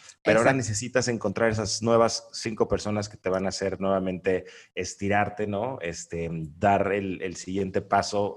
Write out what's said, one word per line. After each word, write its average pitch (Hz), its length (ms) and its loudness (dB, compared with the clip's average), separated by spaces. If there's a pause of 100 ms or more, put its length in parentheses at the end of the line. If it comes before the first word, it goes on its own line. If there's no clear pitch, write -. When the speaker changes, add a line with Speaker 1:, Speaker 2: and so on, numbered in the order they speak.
(220)
Speaker 1:
Pero 110 180 6
ahora 123 100 6
Speaker 2:
Exacto. 127 180 0
Speaker 1:
necesitas 117 400 0
encontrar 113 420 0
esas 107 300 -2
nuevas 117 520 4
cinco 110 360 -2
personas 104 400 -2
que - 80 -18
te - 140 -4
van 95 160 0
a - 20 0
hacer 92 320 -4
nuevamente 95 640 0 (300)
estirarte, 101 720 -2
¿no? 104 340 -4
Este, 85 480 -6 (300)
dar 98 340 4
el, 98 300 -2
el 90 140 -6
siguiente 95 440 -4
paso - 560 0